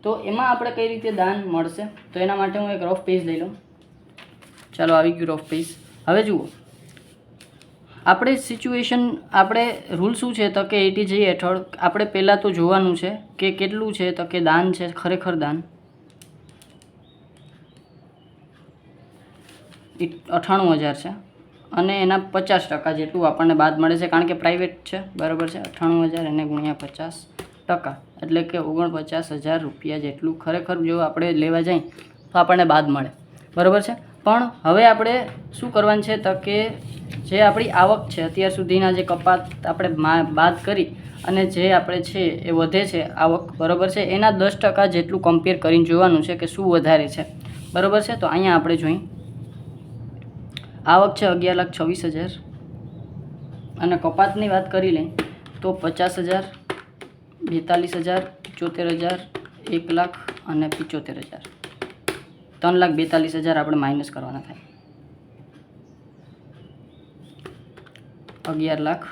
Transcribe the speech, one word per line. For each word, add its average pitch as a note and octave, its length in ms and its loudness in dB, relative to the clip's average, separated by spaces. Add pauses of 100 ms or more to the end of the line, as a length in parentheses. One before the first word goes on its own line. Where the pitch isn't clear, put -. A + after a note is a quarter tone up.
તો G#3 60 -2 (200)
એમાં A#3+ 220 0
આપણે A#3+ 260 0
કઈ A3+ 100 0
રીતે A3 220 -4 (120)
દાન F#3+ 160 2 (160)
મળશે? E3 300 -4 (300)
તો F3+ 60 -6
એના G3 220 0
માટે F#3+ 180 -2
હું G3+ 120 -4
એક F#3 100 -4
રફ F#3 280 -2
પેજ F#3 200 2
લઈ D#3+ 120 -4
લઉં. F#3+ 100 -8 (1200)
ચાલો, E3 180 2
આવી E3 240 6
ગયું E3 160 -4
રફ D#3 160 -8
પેજ. D#3+ 160 -4 (420)
હવે G3 220 4
જુઓ, F#3 140 -2 (1700)
આપણે B3 240 4 (140)
સિચ્યુએશન, B3 560 -2 (360)
આપણે A3 260 4 (340)
રૂલ G#3+ 140 0
શું B3 240 -4
છે? G#3 120 2
તો G3 220 0
કે G#3+ 60 0 (100)
એટીજી G3 380 2
હેઠળ F3+ 340 0 (280)
આપણે G#3 260 0
પહેલાં G3+ 280 4
તો G#3 180 0
જોવાનું F#3 420 4
છે F#3 100 -4 (280)
કે F#3+ 200 2
કેટલું G#3+ 380 -2
છે. F3+ 100 -2 (120)
તો F3 120 -4
કે F3+ 80 -2
દાન E3+ 380 6
છે, F3 80 -6 (160)
ખરેખર F3+ 420 -2
દાન D3 140 -2 (4000)
ઈ E3+ 40 -2 (280)
અઠ્ઠાણું F3+ 440 4
હજાર D3 220 0
છે - 100 -10 (680)
અને F#3+ 140 2 (120)
એના F#3+ 180 2 (100)
પચાસ F#3+ 380 2
ટકા D#3 280 -4
જેટલું D#3+ 300 0
આપણને E3 320 4
બાદ D#3 120 6 (100)
મળે E3 160 4
છે, F3 80 -2
કારણ E3+ 240 2
કે F3 120 -2
પ્રાઇવેટ F3 320 0 (140)
છે, F#3+ 100 -6 (200)
બરાબર D#3+ 340 -2
છે? - 140 -10
અઠ્ઠાણું E3 440 2
હજાર E3 220 -4
એને D3+ 180 0
ગુણ્યા D3 320 -4
પચાસ E3 320 -12 (540)
ટકા, D#3 260 -2 (280)
એટલે E3 180 0 (100)
કે F3+ 60 -4 (120)
ઓગણપચાસ E3 580 -4 (180)
હજાર D#3+ 200 0
રૂપિયા D3+ 400 -8
જેટલું D#3+ 380 -4
ખરેખર E3+ 420 -4
જો E3 100 0 (120)
આપણે E3 200 -2 (140)
લેવા E3 260 2
જઈએ F3 140 0 (500)
તો - 100 -6
આપણને F3 300 6
બાદ D3+ 140 6 (100)
મળે, C3+ 160 -2 (460)
બરાબર F#3+ 300 6
છે? A#3+ 60 -4 (300)
પણ A#3+ 240 4 (160)
હવે F#3 280 6
આપણે A3 240 2 (420)
શું B3 180 -8
કરવાનું G#3 320 4
છે? G#3+ 180 -2
તો F#3+ 80 2 (120)
કે G3+ 120 0 (720)
જે F#3+ 80 0 (100)
આપણી G#3+ 240 4 (100)
આવક G#3 200 6 (120)
છે, F3 160 -6
અત્યાર F#3+ 280 0
સુધીના F#3 400 2
જે F#3 140 -2
કપાત F3+ 320 2 (280)
આપણે F3 180 -2 (160)
મા-, D#3+ 220 4 (120)
બાદ E3+ 160 6 (100)
કરી G3 240 0 (380)
અને F#3+ 140 2 (120)
જે F#3 240 2
આપણે F3+ 220 0 (100)
છે F#3+ 140 -2 (260)
એ - 20 0
વધે E3 300 2 (100)
છે E3 100 -2 (220)
આવક, E3 220 2 (140)
બરાબર F3 360 2
છે? G#3 60 0 (140)
એના G#3 260 4
દસ G3 220 2
ટકા G3 320 4
જેટલું F3 260 0
કમ્પેર E3+ 420 4
કરીને E3 220 6
જોવાનું E3+ 420 4
છે F3+ 140 -4
કે E3 60 -4
શું G3 260 -6
વધારે D#3 420 4
છે, D#3 80 -6 (500)
બરાબર G3 340 2
છે? A#3 140 -4
તો F3+ 60 -2
અહીંયા E3+ 320 4
આપણે E3 240 2
જોઈએ, D#3+ 160 0 (1900)
આવક G3 240 6
છે G#3+ 80 0
અગિયાર F3+ 340 2
લાખ F3+ 180 -2
છવ્વીસ F3 260 -2 (120)
હજાર F3+ 160 -6 (1500)
અને F3+ 200 0
કપાતની G3 500 0
વાત F#3 200 0
કરી F#3+ 240 2
લઈએ E3 140 -4 (500)
તો F#3 200 -2
પચાસ F3+ 340 -2 (140)
હજાર, F#3+ 160 0 (1040)
બેતાલીસ E3+ 440 0 (120)
હજાર, F#3 180 0 (200)
પિચોતેર E3+ 440 -6 (140)
હજાર, F3+ 180 -2 (560)
એક E3 220 -4
લાખ F3 200 -2 (340)
અને D#3 160 -2 (100)
પિચોતેર D3 420 -10
હજાર. - 240 -18 (1160)
ત્રણ F3+ 220 2
લાખ E3+ 180 4
બેતાલીસ D#3+ 360 0 (100)
હજાર D#3+ 120 2
આપણે D3+ 260 0
માઇનસ C#3 280 -4
કરવાના C3 360 -12
થાય, - 140 -20 (4000)
અગિયાર D#3 360 -2
લાખ E3 240 -6